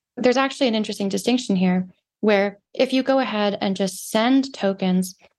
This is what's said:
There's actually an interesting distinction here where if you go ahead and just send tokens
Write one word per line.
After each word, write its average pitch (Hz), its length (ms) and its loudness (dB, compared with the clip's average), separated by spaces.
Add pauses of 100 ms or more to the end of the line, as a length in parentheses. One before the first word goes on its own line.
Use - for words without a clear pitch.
(160)
There's 240 220 2
actually 269 300 0
an 220 80 0
interesting 208 340 -4
distinction 202 460 0
here 185 320 2 (340)
where 202 380 2 (140)
if 262 200 0
you 262 100 2
go 269 160 2
ahead 208 400 -2
and 196 160 -2
just 190 340 -4
send 262 440 2
tokens 185 600 -2 (240)